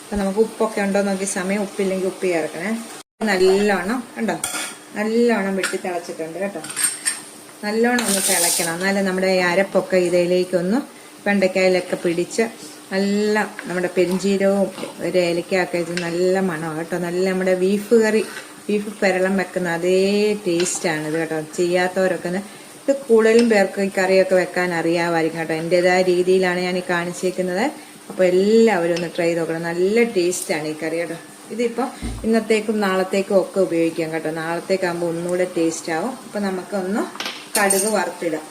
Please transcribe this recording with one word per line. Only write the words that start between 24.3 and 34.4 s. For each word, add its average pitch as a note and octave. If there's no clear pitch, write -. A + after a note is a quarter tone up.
വെക്കാൻ F3+
അറിയാമായിരിക്കും E3
കേട്ടോ. D#3+
എൻ്റെതായ F3+
രീതിയിലാണ് F3+
ഞാൻ F3+
ഈ -
കാണിച്ചേക്കുന്നത്. F3+
അപ്പോൾ F#3+
എല്ലാവരും G3
ഒന്ന് E3+
ട്രൈ E3+
നോക്കണം. E3
നല്ല F#3
ടേസ്റ്റാണ് F3
ഈ -
കറി D#3+
കേട്ടോ. E3
ഇതിപ്പോൾ A#3
ഇന്നത്തേക്കും A3
നാളത്തേക്കും F#3+
ഒക്കെ -
ഉപയോഗിക്കാം E3
കേട്ടോ. D#3+